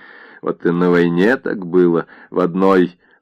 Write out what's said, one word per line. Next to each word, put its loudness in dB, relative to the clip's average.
Вот -8
и 0
на 0
войне 2
так -8
было. 0
В -6
одной 0